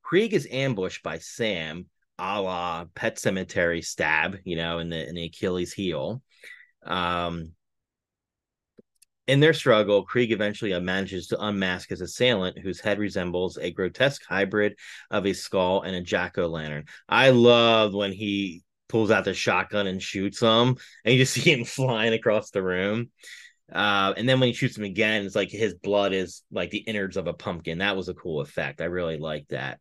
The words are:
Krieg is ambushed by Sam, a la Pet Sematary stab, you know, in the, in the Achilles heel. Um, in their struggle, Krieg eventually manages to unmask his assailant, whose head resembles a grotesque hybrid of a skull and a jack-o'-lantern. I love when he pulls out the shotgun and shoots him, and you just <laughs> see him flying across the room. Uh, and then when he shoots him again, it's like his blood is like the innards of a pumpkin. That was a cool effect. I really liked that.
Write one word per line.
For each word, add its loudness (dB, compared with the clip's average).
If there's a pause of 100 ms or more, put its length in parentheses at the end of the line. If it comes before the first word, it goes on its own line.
Krieg 2
is 0
ambushed -2
by -6
Sam, -6 (320)
a -4
la -4 (100)
Pet -4
Sematary 0
stab, -2
you -6
know, -4
in -6
the, -6
in -12
the -8
Achilles -4
heel. -4 (640)
Um, -4 (1800)
in 6
their 8
struggle, 4
Krieg 0
eventually -2
manages -4
to -4
unmask -2
his -6
assailant, 0
whose -8
head 0
resembles -4
a -6
grotesque -2
hybrid 0 (360)
of -2
a 2
skull 0
and -6
a -6
jack-o'-lantern. -4 (200)
I 6
love 8
when -2
he -4 (260)
pulls 2
out 4
the -2
shotgun -2
and -4
shoots -4
him, 6 (280)
and 6
you 6
just 4
<laughs> -4
see 4
him 0
flying 0
across 2
the -2
room. -2 (600)
Uh, 2
and -2
then 4
when 4
he 0
shoots -4
him -6
again, 0
it's -8
like 0
his -2
blood 0
is -4 (100)
like -4
the -4
innards -6
of -4
a -4
pumpkin. -8
That 0
was -6
a -8
cool -6
effect. -6
I -4
really -4
liked -8
that. -8